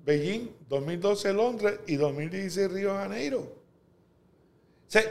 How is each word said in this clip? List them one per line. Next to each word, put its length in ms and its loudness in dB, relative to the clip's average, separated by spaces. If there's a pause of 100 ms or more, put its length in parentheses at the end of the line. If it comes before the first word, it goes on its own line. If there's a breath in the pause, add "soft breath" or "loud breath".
Beijing, 440 0 (200)
dos 160 -2
mil 160 -4
doce, 320 2
Londres, 540 2
y 100 0
dos 160 2
mil 160 -4
dieciséis, 420 -2
Río 220 -2
de 60 -2
Janeiro. 420 -4
O 1500 -20
sea, 180 8